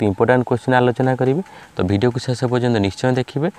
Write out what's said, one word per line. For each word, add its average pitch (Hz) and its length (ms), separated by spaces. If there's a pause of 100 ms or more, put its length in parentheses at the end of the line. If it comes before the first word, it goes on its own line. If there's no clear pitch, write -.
ଇମ୍ପୋର୍ଟାଣ୍ଟ 123 360
କୋଶ୍ଚିନ୍ 127 320
ଆଲୋଚନା 123 400
କରିବି, 135 260 (300)
ତ - 60 (100)
ଭିଡ଼ିଓକୁ 120 320
ଶେଷ 123 200 (120)
ପର୍ଯ୍ୟନ୍ତ 123 320
ନିଶ୍ଚୟ 127 320
ଦେଖିବେ। 139 320 (100)